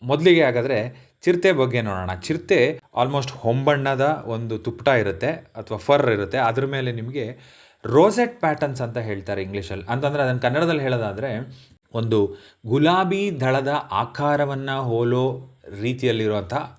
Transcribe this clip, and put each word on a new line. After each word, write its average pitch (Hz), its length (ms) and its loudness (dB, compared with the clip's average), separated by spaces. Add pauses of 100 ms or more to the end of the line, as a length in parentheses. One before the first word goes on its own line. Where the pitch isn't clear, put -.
ಮೊದಲಿಗೆ 156 420 4
ಹಾಗಾದ್ರೆ 123 760 -2
ಚಿರತೆ 180 300 4
ಬಗ್ಗೆ 123 300 2
ನೋಡೋಣ. 92 320 -4
ಚಿರತೆ 151 680 0 (220)
almost 135 280 -2
ಹೊಂಬಣ್ಣದ 135 960 0
ಒಂದು 113 320 -6
ತುಪ್ಪಟ 117 300 -2
ಇರುತ್ತೆ 107 420 2
ಅಥವಾ 110 480 -10
ಫರ್ 139 320 4
ಇರುತ್ತೆ. 104 280 0
ಅದ್ರ 123 280 0
ಮೇಲೆ 131 260 -4
ನಿಮಗೆ 117 440 -8 (480)
ರೋಸೆಟ್ 202 560 4
ಪ್ಯಾಟರ್ನ್ಸ್ 143 420 -2
ಅಂತ 117 160 -6
ಹೇಳ್ತಾರೆ 101 440 -4
ಇಂಗ್ಲಿಷಲ್ಲಿ. 95 460 -8
ಅಂತಂದ್ರೆ 143 340 0
ಅದನ್ನ 127 160 0
ಕನ್ನಡದಲ್ಲಿ 151 440 0
ಹೇಳೋದಾದ್ರೆ 120 760 -4 (360)
ಒಂದು 113 420 2 (300)
ಗುಲಾಬಿ 175 720 2
ದಳದ 131 320 0 (180)
ಆಕಾರವನ್ನ 139 800 -2
ಹೋಲೋ 127 800 0 (300)
ರೀತಿಯಲ್ಲಿರುವಂಥ 113 760 0 (240)